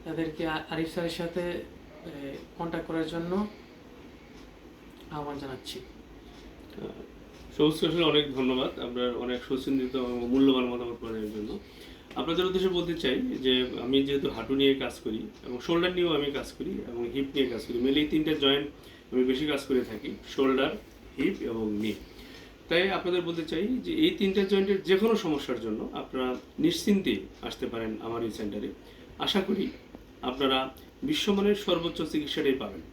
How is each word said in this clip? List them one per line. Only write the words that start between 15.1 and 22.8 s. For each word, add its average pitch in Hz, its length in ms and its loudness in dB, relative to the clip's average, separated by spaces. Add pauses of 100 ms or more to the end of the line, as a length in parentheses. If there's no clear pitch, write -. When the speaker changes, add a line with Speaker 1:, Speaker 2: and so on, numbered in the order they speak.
Speaker 2:
এবং 123 140 -6
শোল্ডার 170 340 2
নিয়েও 175 200 2
আমি 139 160 0
কাজ 135 280 -6
করি - 300 -6
এবং 120 260 -4
হিপ 139 100 0 (100)
নিয়ে 135 120 4
কাজ 117 220 -4
করি, 120 100 -2
mainly 139 200 4
এই 151 80 4
তিনটা 156 280 2
জয়েন্ট 139 340 2 (440)
আমি 127 120 4
বেশি 131 220 2
কাজ 139 180 0
করে 127 160 2
থাকি, 110 340 -8 (140)
শোল্ডার, 131 420 4 (480)
হিপ 175 240 0
এবং 113 300 -2
নি। 104 220 0 (760)
তাই 180 220 4